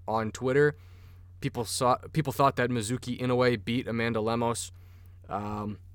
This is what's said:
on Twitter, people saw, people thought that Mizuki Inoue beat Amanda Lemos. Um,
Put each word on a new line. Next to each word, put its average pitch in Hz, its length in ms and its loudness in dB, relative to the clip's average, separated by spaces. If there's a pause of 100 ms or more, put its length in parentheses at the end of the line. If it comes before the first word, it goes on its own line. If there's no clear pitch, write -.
on 110 240 0
Twitter, 143 460 2 (640)
people 120 240 -2
saw, 123 320 2 (160)
people 151 180 0
thought 139 240 4
that 123 140 2
Mizuki 123 500 -4
Inoue 123 460 2
beat 120 220 -2
Amanda 113 340 -2
Lemos. 117 500 -2 (560)
Um, 104 520 -6 (160)